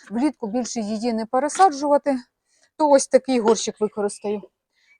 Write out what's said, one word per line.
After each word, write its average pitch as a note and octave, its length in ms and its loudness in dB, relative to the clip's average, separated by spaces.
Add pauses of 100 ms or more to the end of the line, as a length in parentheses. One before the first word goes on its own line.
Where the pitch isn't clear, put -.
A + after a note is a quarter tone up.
(100)
влітку A#3+ 360 -4
більше A#3 340 -6
її G#3+ 320 -4
не A3 140 -4
пересаджувати, C#4+ 920 0 (580)
то D4+ 140 2
ось C#4 160 6
такий B3+ 340 0
горщик G#3+ 400 0
використаю. G#3 600 -6 (580)